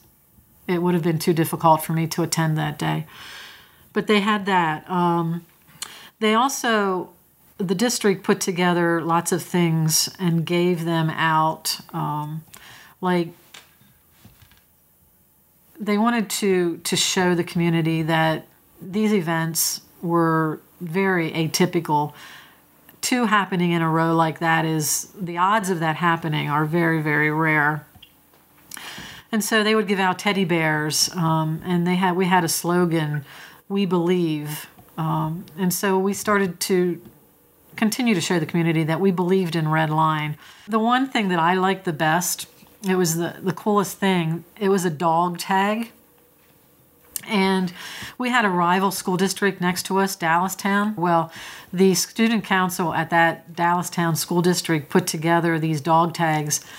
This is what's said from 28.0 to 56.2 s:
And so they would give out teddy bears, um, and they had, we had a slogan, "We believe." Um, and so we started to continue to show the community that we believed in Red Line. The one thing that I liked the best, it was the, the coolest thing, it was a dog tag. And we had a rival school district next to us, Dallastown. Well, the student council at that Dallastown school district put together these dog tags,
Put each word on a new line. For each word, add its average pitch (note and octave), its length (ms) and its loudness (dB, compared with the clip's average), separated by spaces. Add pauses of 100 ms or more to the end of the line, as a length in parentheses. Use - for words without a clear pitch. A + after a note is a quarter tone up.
And G#3+ 120 0
so G#3+ 200 0
they G#3+ 120 2
would G#3+ 120 2
give G3 120 0
out F#3 200 0
teddy G3 260 0
bears, D#3 680 0
um, D#3+ 520 0
and F3 200 0
they F3+ 100 2
had, F3+ 200 2
we F#3+ 120 2
had F3+ 180 4
a - 20 -2
slogan, E3 800 0 (420)
"We G3+ 180 0
believe." E3 840 0 (300)
Um, D#3+ 480 -4 (120)
and F3+ 160 0
so F#3+ 260 0
we G3 140 0
started G3 480 -2
to F3+ 400 0 (720)
continue A3+ 400 0
to D#3+ 60 0
show F3+ 180 0
the D#3 60 -2
community E3 400 0
that D#3+ 160 -2
we G3 100 4
believed F3 460 0
in D#3 100 0
Red D#3 220 2
Line. D#3 480 0 (280)
The A3 140 -2
one B3 300 2
thing A3 180 -2
that F3 120 2
I F3 160 4
liked F#3+ 280 0
the F3+ 80 -2
best, D#3+ 560 -2 (400)
it F#3 80 2
was E3+ 220 2
the, E3+ 240 -4
the F#3 100 -2
coolest G3+ 460 0
thing, E3+ 480 0 (120)
it G3+ 120 0
was F#3+ 160 2
a F#3 40 2
dog E3+ 500 0
tag. G#3 520 0 (1400)
And F#3+ 460 0 (440)
we B3 120 -4
had A#3+ 160 2
a G3+ 40 2
rival F3+ 420 2
school F#3 260 -2
district F#3+ 420 0
next F3+ 280 -2
to F#3+ 100 0
us, F#3+ 180 0
Dallastown. G3 800 0
Well, E3 340 2 (440)
the F#3+ 200 4
student A3+ 520 0
council F#3 480 0
at D#3+ 160 -2
that E3 440 2
Dallastown F3 640 0
school F3 260 0
district E3+ 480 0
put F3+ 160 2
together E3 540 2
these D#3 220 -2
dog E3 320 4
tags, D3+ 500 -2 (160)